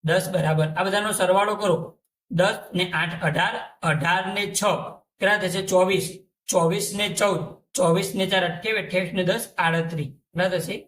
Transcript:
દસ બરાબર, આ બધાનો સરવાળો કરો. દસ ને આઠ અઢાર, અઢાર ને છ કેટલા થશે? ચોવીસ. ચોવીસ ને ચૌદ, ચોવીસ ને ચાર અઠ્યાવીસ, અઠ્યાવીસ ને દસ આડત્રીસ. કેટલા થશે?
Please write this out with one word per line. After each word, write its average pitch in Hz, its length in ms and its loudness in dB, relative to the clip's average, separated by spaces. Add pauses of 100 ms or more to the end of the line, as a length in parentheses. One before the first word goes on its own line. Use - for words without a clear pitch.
દસ 180 260 2
બરાબર, 156 380 0
આ 180 140 -2
બધાનો 208 300 0
સરવાળો 202 420 2
કરો. 190 440 -2 (320)
દસ 185 240 2 (200)
ને 180 160 -2
આઠ 165 320 -4
અઢાર, 175 600 -2
અઢાર 170 500 0
ને 202 220 -4
છ - 100 -2 (540)
કેટલા 202 200 2
થશે? 190 280 -2
ચોવીસ. 185 520 2 (300)
ચોવીસ 185 480 2
ને 208 120 0
ચૌદ, 185 480 0 (180)
ચોવીસ 170 400 2
ને 190 120 0
ચાર 190 180 2
અઠ્યાવીસ, 208 400 -2
અઠ્યાવીસ 180 280 -2
ને 185 120 0
દસ 214 340 -2
આડત્રીસ. 165 480 0
કેટલા - 420 -4
થશે? 180 280 -4 (120)